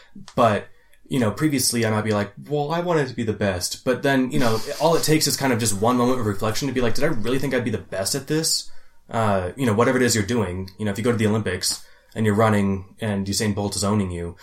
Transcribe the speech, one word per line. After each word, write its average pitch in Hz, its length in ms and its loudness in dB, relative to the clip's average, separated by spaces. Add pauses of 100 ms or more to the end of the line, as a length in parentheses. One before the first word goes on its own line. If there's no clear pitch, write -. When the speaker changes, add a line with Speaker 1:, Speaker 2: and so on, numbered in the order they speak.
(360)
Speaker 1:
But, 110 320 2 (400)
you 143 120 -2
know, 107 120 2
previously 123 540 0
I 107 60 0
might 107 140 0
be 107 80 0
like, 104 200 -2 (160)
"Well, 147 220 -2
I 170 80 -2
wanted 170 300 0
to 117 60 -12
be 123 80 -4
the 107 100 -2
best." 95 520 -4
But 127 180 0
then, 131 280 2
you 151 80 2
know, 113 200 2 (100)
Speaker 2:
<laughs> 143 120 -6
Speaker 1:
all 160 140 4
it - 80 0
takes 151 240 2
is 139 100 -2
kind 135 160 0
of 110 60 0
just 101 200 0
one 120 180 2
moment 123 220 2
of 104 60 0
reflection 110 420 -2
to 131 60 -4
be 127 80 0
like, 117 140 4
"Did 127 80 4
I 151 40 4
really 131 320 2
think 135 140 -2
I'd 123 120 0
be 117 60 -2
the 101 60 -2
best 95 380 -4
at 135 120 -6
this?" 156 440 -2 (380)
Uh, 101 480 0
you 135 80 0
know, 110 80 4
whatever 120 240 4
it 127 60 4
is 113 120 2
you're 107 80 0
doing, 95 460 -2 (100)
you 107 60 -4
know, 101 60 -2
if 95 60 -6
you 113 60 -6
go 120 80 2
to 110 60 0
the 107 100 2
Olympics 104 580 -2 (300)
and 110 100 -2
you're 104 100 2
running 101 640 2
and 98 260 -2
Usain 101 260 -2
Bolt 101 220 -2
is - 80 -2
owning 101 260 0
you, 85 340 -8